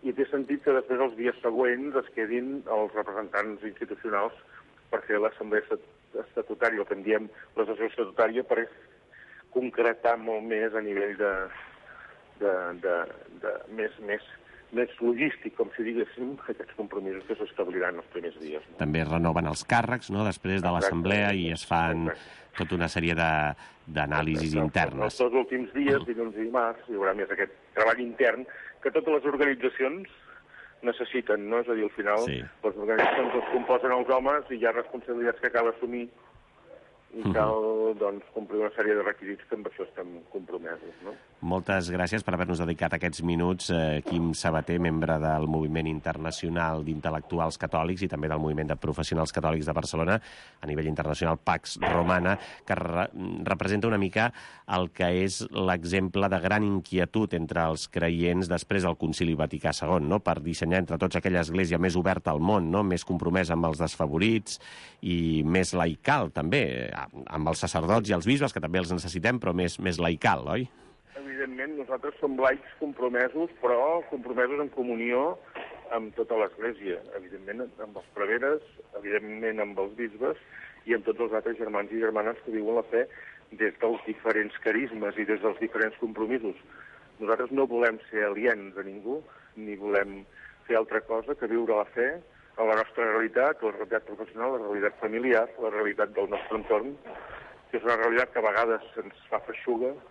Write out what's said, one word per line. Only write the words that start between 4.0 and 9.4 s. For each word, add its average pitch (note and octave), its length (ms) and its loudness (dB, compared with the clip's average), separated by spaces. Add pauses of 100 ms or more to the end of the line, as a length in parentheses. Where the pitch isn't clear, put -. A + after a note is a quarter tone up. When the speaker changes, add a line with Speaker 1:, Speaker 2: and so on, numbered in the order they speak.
Speaker 1:
per G#2+ 120 0
fer G#2 180 0
l'assemblea G#2+ 420 0
estat-, - 240 -4 (280)
estatutària, A2+ 680 -2
el G2 60 -2
que G#2 80 -2
en F#2+ 100 -10
diem G#2+ 260 2 (260)
la A2 100 2
sessió A2 200 -2
estatutària, A2+ 560 0
per A2+ 240 0 (840)